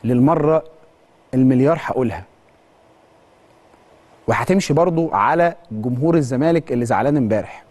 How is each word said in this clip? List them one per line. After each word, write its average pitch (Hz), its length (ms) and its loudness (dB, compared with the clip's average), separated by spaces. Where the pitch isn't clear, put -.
للمره 147 600 2
المليار 131 480 2
هقولها، 101 420 -4
وهتمشي 147 480 -2
برضو 165 380 0
على 165 420 2
جمهور 123 440 -2
الزمالك 147 580 0
اللي 120 120 -2
زعلان 123 320 0
امبارح. 107 540 -2